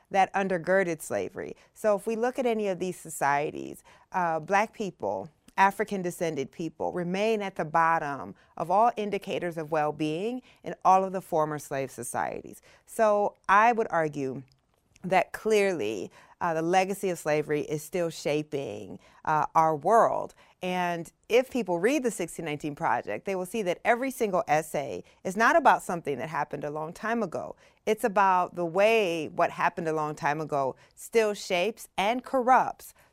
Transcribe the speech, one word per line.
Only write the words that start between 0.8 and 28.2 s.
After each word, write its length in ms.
slavery. 520
So 200
if 120
we 100
look 220
at 80
any 220
of 100
these 200
societies, 840
uh, 280
Black 320
people, 560
African-descended 960
people 420
remain 500
at 140
the 100
bottom 680
of 140
all 260
indicators 640
of 120
well-being 680
in 100
all 200
of 80
the 80
former 380
slave 320
societies. 720
So 480
I 240
would 180
argue 520
that 280
clearly, 800
uh, 140
the 80
legacy 480
of 80
slavery 440
is 200
still 280
shaping, 880
uh, 300
our 220
world. 580
And 480
if 220
people 280
read 240
the 80
sixteen 340
nineteen 300
Project, 500
they 100
will 120
see 160
that 220
every 260
single 360
essay 580
is 120
not 200
about 260
something 360
that 100
happened 360
a 60
long 220
time 300
ago. 340
It's 180
about 520